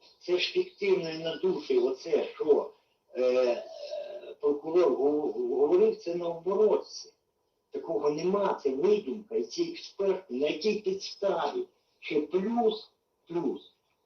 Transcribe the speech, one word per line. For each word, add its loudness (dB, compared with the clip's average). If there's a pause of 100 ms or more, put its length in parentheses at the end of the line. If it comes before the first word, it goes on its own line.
(200)
Це 0
ж -2
фіктивне -2
надуше, 0
оце, 0
що, 2 (440)
е, 2 (760)
прокурор 2
гов-, 2
говорив, 2
це -6
наоборот. 0
Це. -16 (640)
Такого -2
нема, 0
це 0
видумка, 0
і 0
ці -6
експерти, -4
на 0
якій -2
підставі -4 (340)
ще -2
плюс, 0 (360)
плюс -4 (320)